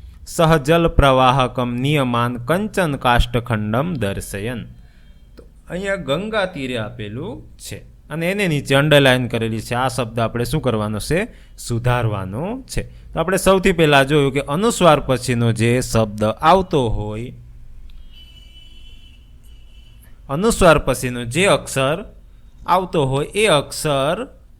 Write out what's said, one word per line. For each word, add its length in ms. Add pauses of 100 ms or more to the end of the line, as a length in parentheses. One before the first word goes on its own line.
(280)
સહ 300
જલ 300
પ્રવાહકમ 880
નિયમાન 640
કંચન 580
કાષ્ઠખંડમ 1000
દર્શયન." 760 (680)
તો 60 (260)
અહીંયા 260
ગંગા 500
તીરે 320
આપેલું 800
છે 380 (140)
અને 220
એને 160
નીચે 280
અંડરલાઇન 520
કરેલી 340
છે. 140
આ 120
શબ્દ 320
આપણે 240
શું 180
કરવાનો 380
છે? 280 (300)
સુધારવાનો 1120
છે. 140 (320)
તો 60
આપણે 180
સૌથી 340
પહેલા 320
જોયું 280
કે 80
અનુસ્વાર 600
પછીનો 520
જે 300
શબ્દ 420
આવતો 680
હોય, 440 (3000)
અનુસ્વાર 500
પછીનો 440
જે 240
અક્ષર 580 (640)
આવતો 380
હોય 200
એ 220
અક્ષર 800 (320)